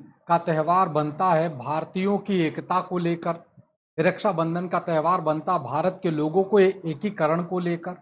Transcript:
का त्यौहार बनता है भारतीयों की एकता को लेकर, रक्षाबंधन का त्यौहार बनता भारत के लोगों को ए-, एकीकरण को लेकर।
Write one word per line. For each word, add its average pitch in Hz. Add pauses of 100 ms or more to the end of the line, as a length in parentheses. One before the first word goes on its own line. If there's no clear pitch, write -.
(260)
का 170
त्यौहार 170
बनता 151
है 160
भारतीयों 160
की 196
एकता 170
को 180
लेकर, 170 (600)
रक्षाबंधन 175
का 170
त्यौहार 165
बनता 156
भारत 156
के 175
लोगों 156
को 202
ए-, 190
एकीकरण 165
को 180
लेकर। 175